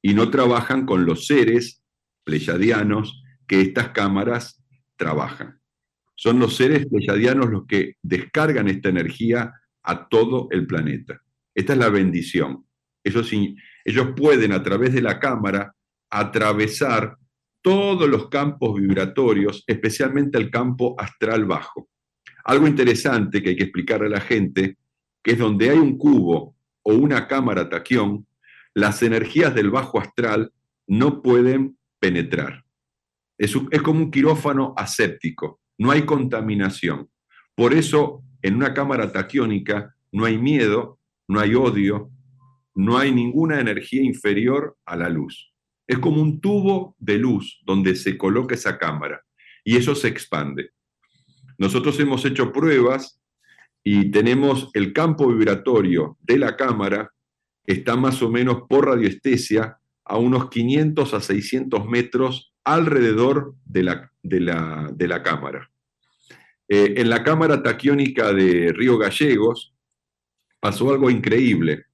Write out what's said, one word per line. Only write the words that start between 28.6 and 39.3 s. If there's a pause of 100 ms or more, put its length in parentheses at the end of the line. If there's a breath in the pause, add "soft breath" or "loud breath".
las
energías
del
bajo
astral (360)
no
pueden (220)
penetrar. (760)
Es
un,
es
como
un
quirófano
aséptico, (160)
no
hay
contaminación. (460 soft breath)
Por
eso, (180)
en
una
cámara
taquiónica (160)